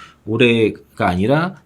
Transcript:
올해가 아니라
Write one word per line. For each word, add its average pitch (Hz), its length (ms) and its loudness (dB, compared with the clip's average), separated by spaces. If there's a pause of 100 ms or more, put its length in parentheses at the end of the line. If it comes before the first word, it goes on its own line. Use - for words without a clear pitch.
(260)
올해가 113 840 0
아니라 131 460 -2 (100)